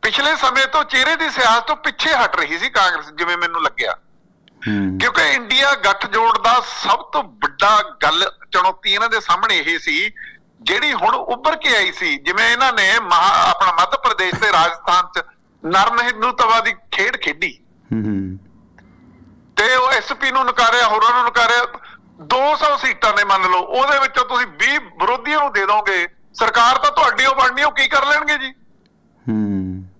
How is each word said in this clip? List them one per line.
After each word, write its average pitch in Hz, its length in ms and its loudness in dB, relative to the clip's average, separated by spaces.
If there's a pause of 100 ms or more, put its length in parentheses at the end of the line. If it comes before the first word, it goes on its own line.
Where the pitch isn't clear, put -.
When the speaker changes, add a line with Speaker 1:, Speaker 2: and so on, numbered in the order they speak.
Speaker 1:
ਪਿਛਲੇ 285 340 -2
ਸਮੇਂ 262 320 0
ਤੋਂ 294 160 0
ਚਿਹਰੇ 277 320 0
ਦੀ 311 140 -4
ਸਿਆਸਤ 233 380 2
ਤੋਂ 302 80 -2
ਪਿੱਛੇ 302 340 -6
ਹਟ 240 260 0
ਰਹੀ 165 220 -4
ਸੀ 233 120 -4
ਕਾਂਗਰਸ, 180 440 0
ਜਿਵੇਂ 170 240 -2
ਮੈਨੂੰ 170 260 -4
ਲੱਗਿਆ। 120 280 -4 (760)
Speaker 2:
ਹੂੰ। 98 320 -2
Speaker 1:
ਕਿਉਂਕਿ - 220 0 (120)
ਇੰਡੀਆ 262 420 0
ਗੱਠਜੋੜ 220 640 0
ਦਾ 247 260 2 (200)
ਸਭ - 160 0
ਤੋਂ - 240 -4
ਵੱਡਾ 202 800 0
ਗੱਲ, 165 280 0 (200)
ਚੁਣੌਤੀ 185 420 0
ਇਹਨਾਂ 220 160 0
ਦੇ 220 100 0
ਸਾਹਮਣੇ 190 380 0
ਇਹ 156 220 -2
ਸੀ, 175 320 -4 (500)
ਜਿਹੜੀ 247 320 -2
ਹੁਣ 226 220 0
ਉੱਭਰ 302 400 -2
ਕੇ 285 200 -2
ਆਈ 190 160 0
ਸੀ, 156 260 -4
ਜਿਵੇਂ 190 320 0
ਇਹਨਾਂ 247 240 0
ਨੇ 208 260 2
ਮਹਾ-, 180 520 2
ਆਪਣਾ 190 200 2
ਮੱਧ 175 240 0
ਪ੍ਰਦੇਸ਼ 185 400 0
ਤੇ 220 160 0
ਰਾਜਸਥਾਨ 175 720 0
'ਚ - 40 -10 (400)
ਨਰਮ 202 360 2
ਹਿੰਦੂਤਵਾ 226 580 0
ਦੀ 226 160 -2 (160)
ਖੇਡ 240 260 -2
ਖੇਡੀ। 156 420 -8 (340)
Speaker 2:
ਹੂੰ, 113 100 -2
ਹੂੰ। 95 340 -4 (1160)
Speaker 1:
ਤੇ 508 200 0
ਉਹ 508 160 2
ਐਸ - 220 -2
ਪੀ 262 180 -4
ਨੂੰ 262 140 0
ਨਕਾਰਿਆ, 240 420 2
ਹੋਰਾਂ 262 260 2
ਨੂੰ 247 120 2
ਨਕਾਰਿਆ। 240 540 0 (420)
ਦੋ 262 340 0
ਸੌ 294 220 0
ਸੀਟਾਂ 226 360 0
ਨੇ, 202 100 2
ਮੰਨ 190 280 2
ਲਓ, 185 80 2
ਉਹਦੇ 277 400 0
ਵਿੱਚੋਂ 262 260 0
ਤੁਸੀਂ 247 220 -2
ਵੀਹ 233 320 -2
ਵਿਰੋਧੀਆਂ 240 600 -2
ਨੂੰ 285 140 0
ਦੇ 196 120 0
ਦੋਗੇ, 196 420 2 (260)
ਸਰਕਾਰ 233 440 2
ਤਾਂ 294 140 2
ਤੁਹਾਡੀ 247 340 2
ਉਹ 269 100 4
ਬਣਨੀ, 262 280 2
ਉਹ 294 80 2
ਕੀ 269 160 0
ਕਰ 277 180 0
ਲੈਣਗੇ 294 320 0
ਜੀ? 262 160 -8 (760)
Speaker 2:
ਹੂੰ। 95 560 -4 (140)